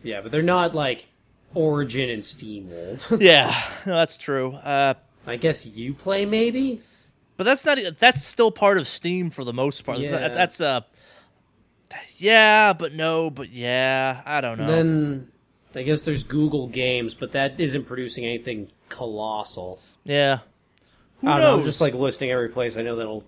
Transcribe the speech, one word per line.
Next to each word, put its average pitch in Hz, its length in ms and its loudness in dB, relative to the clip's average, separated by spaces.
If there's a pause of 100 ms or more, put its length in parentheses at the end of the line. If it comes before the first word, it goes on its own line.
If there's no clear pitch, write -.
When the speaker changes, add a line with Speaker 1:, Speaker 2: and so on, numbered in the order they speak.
Speaker 1:
Yeah, 104 180 -8
but 113 120 -10
they're 156 100 0
not, 175 320 0
like, 139 320 -4 (480)
Origin 139 560 0
and 107 120 -6
Steam 101 520 -12
old. 90 380 -12
<laughs> 220 100 2
Speaker 2:
Yeah, 156 360 8 (280)
no, 185 80 -2
that's 165 240 0
true. 131 380 -4
Uh, 139 380 0 (320)
Speaker 1:
I 120 100 -6
guess 147 300 -2
Uplay, 139 640 -4
maybe? 233 520 0 (560)
Speaker 2:
But 185 80 -4
that's 262 200 2
not 285 140 2
e-, 190 200 -4
that's - 280 4
still 226 240 2
part 202 280 4
of 143 100 -2
Steam 175 420 -4
for 135 140 -10
the 120 80 -6
most 135 300 -2
part. 123 160 -6
That's, 143 120 -6
Speaker 1:
Yeah. - 80 -2
Speaker 2:
that's, 147 180 -4
that's, 175 240 0
uh, 131 200 0 (1400)
yeah, 214 560 8
but 156 220 -4
no, 160 360 0
but 123 200 -10
yeah, 127 760 0
I 147 140 -2
don't 117 180 -4
know. 147 80 -2
Speaker 1:
Then 151 600 0 (460)
I 127 80 -8
guess 151 220 0
there's 147 200 -2
Google 147 440 0
Games, 123 460 -2
but - 180 -8
that 139 280 -2
isn't 139 240 -2
producing 127 400 -8
anything 117 460 -8 (180)
colossal. 107 880 -8 (260)
Speaker 2:
Yeah. 139 340 0 (840)
Who 269 80 -2
Speaker 1:
I - 40 4
don't - 100 4
know, 294 100 8
I'm 214 60 4
Speaker 2:
knows? 147 80 0
Speaker 1:
just, 151 140 -4
like, 139 140 2
listing 127 360 -2
every 123 180 0
place 120 300 -4
I 113 40 -4
know 117 140 -6
that'll 110 320 -8